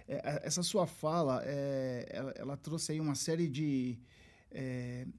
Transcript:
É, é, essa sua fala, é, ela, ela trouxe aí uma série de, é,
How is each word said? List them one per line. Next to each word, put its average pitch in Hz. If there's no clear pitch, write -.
É, 139
é, 147
essa 175
sua 175
fala, 156
é, 135
ela, 131
ela 139
trouxe 160
aí 156
uma 147
série 165
de, 131
é, 123